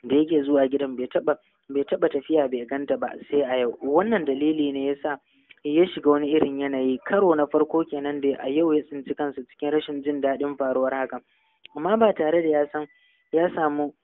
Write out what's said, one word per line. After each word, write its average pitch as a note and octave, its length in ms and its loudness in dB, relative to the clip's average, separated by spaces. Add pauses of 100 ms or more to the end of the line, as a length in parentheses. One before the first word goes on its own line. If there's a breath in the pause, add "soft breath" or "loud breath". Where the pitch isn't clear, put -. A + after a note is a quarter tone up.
da B2+ 120 2
yake D#3 260 4
zuwa C#3 260 4
gidan C3+ 280 -2
bai B2+ 100 -6
taɓa, D3+ 300 -2 (320)
bai C#3 160 -2
taɓa F3 240 0
tafiya D3 400 0
bai A#2+ 180 -4
ganta C3+ 300 -2
ba B2 120 -6 (220)
sai C#3+ 120 2
a B2+ 160 -2
yau. A#2+ 240 -2
Wannan F3 420 2
dalili C#3+ 480 0
ne C#3 140 -4
ya C#3 160 -2
sa C#3+ 160 -4 (460 soft breath)
ya D#3 220 4
shiga D3 240 0
wani D3 200 2
irin D3 300 2
yanayi. C3 440 0
Karo G3 300 4
na D3 120 2
farko D#3 440 0
kenan C#3+ 300 -6
da C3+ 220 0
a B2 60 -6
yau D#3 240 2
ya D3+ 100 2
tsinci C#3+ 320 -10
kansa C#3 320 -6
cikin - 260 -6
rashin D3+ 300 -4
jin D3 180 -4
daɗin C#3 360 -2
faruwar C3 360 0
hakan. B2+ 280 -6 (560)
Amma F3 200 0
ba A3 180 6
tare E3 280 2
da D#3+ 60 0
ya D3 240 2
san D3+ 140 -6 (460 soft breath)
ya E3 220 2
samu D3 380 -2 (120)